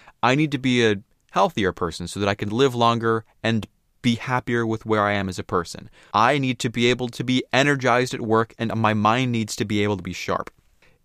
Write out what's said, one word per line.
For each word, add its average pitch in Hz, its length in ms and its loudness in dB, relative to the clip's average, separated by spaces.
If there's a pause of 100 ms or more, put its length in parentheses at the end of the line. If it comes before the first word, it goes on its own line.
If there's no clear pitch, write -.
(220)
"I 123 140 4
need 151 160 0
to 143 60 -2
be 123 280 2
a 104 160 2 (300)
healthier 156 400 0
person 87 360 -6
so - 120 -10
that 101 100 0
I 101 60 0
can 101 140 -6
live 123 260 2
longer 113 500 0 (160)
and 110 260 -2 (340)
be 117 140 2
happier 120 520 -4
with 110 180 -4
where 107 180 2
I 104 100 2
am 98 160 -2
as 90 100 -8
a 101 40 -10
person. - 460 -4 (240)
I 120 240 4
need 131 220 -2
to 127 100 -2
be 120 180 0
able 123 220 0
to 123 140 -8
be 127 200 0 (100)
energized 127 600 2
at 127 80 -8
work, 113 360 0
and 113 180 -4
my 110 180 2
mind 113 380 2
needs 113 240 -2
to 113 100 -4
be 104 180 0
able 104 140 0
to 90 60 -12
be 92 100 -8
sharp." - 380 -6 (540)